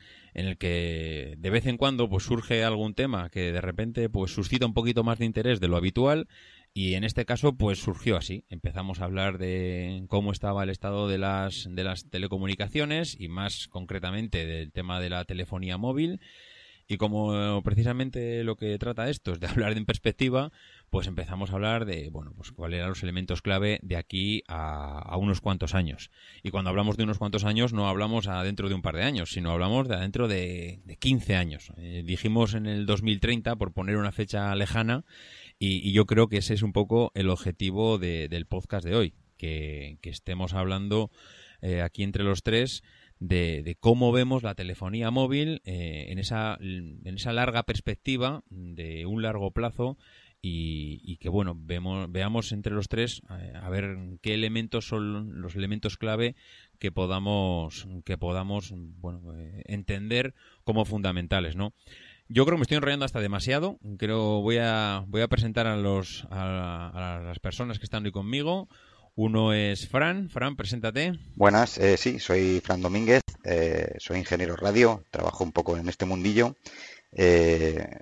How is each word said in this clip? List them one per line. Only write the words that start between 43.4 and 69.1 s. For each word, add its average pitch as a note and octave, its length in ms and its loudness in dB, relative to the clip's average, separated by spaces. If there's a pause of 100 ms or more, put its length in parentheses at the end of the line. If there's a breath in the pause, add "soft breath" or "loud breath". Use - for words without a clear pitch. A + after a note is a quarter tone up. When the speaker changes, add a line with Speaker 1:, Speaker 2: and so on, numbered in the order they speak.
Speaker 1:
de E2 140 -6
cómo A#2+ 340 6
vemos B2+ 320 2
la G#2 140 -4
telefonía G2 560 -4
móvil, C#3 520 0
eh, E2+ 440 -6
en F#2+ 100 -6
esa, A2 420 -4
en F#2 540 -10
esa G#2+ 180 -4
larga A#2 300 0
perspectiva B2+ 880 -2
de E2+ 560 -8
un A2 160 -2
largo G#2 300 -2
plazo A#2+ 440 -2 (440 soft breath)
y, D#2+ 640 -4
y F2 140 -10
que, - 100 -10
bueno, F#2 280 2
vemos, F2 540 -6
veamos G2+ 400 -2
entre G#2 240 -4
los G#2 140 -2
tres, A#2 420 -2
eh, F2+ 240 -12
a F#2 160 -8
ver G2 260 -2 (260)
qué G#2+ 120 0
elementos A2+ 540 -2
son G#2 520 -4
los F2 140 -8
elementos G2+ 440 -2
clave A2+ 360 0 (460 soft breath)
que G2 100 -2
podamos, F#2 960 0 (180)
que F#2 140 -4
podamos, F#2+ 560 -4
bueno, F2 640 -12
eh, E2 300 -12
entender G#2 680 -2 (300 soft breath)
como A2 200 4
fundamentales, F#2 720 0
¿no? G2 200 -4 (540 soft breath)
Yo A#2+ 160 8
creo E3 120 4
que D#3+ 40 2
me - 20 2
estoy D3 160 2
enrollando C#3+ 260 2
hasta B2+ 160 -2
demasiado. B2+ 580 0 (200)
Creo G#2+ 420 2
voy A2+ 180 4
a, G#2+ 480 2
voy G#2 140 0
a A#2 80 4
presentar A2+ 400 2
a G#2+ 80 0
los, G2 520 0
a, F2+ 880 -4
a - 20 -8
las E2+ 180 -8
personas A2 400 -6
que - 60 -14
están G#2+ 200 -4
hoy G#2 60 -2
conmigo. C#3+ 580 -2 (460 soft breath)